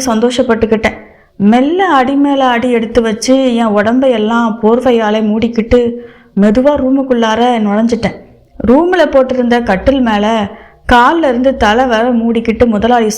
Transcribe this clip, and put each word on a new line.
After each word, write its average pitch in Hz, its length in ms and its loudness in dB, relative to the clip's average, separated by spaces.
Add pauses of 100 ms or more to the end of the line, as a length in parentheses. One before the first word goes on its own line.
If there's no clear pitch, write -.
சந்தோஷப்பட்டுக்கிட்டேன். 226 1000 -2 (300)
மெல்ல 269 500 2
அடி 277 280 0
மேல 277 300 0
அடி 247 260 0
எடுத்து 233 300 0
வச்சு 247 540 0
என் 233 100 0
உடம்பை 226 460 0
எல்லாம் 226 500 -2
போர்வையாலே 226 600 0
மூடிக்கிட்டு 233 680 0 (500)
மெதுவா 254 340 4
ரூமுக்குள்ளார 254 680 0 (180)
நுழைஞ்சிட்டேன். 214 580 -2 (500)
ரூம்ல 330 380 2
போட்டிருந்த 254 580 0
கட்டில் 233 380 0
மேல 214 500 -2 (400)
கால்ல 254 260 4
இருந்து 262 400 0
தலை 226 280 0
வர 240 280 0
மூடிக்கிட்டு 233 520 0
முதலாளி 226 420 0 (100)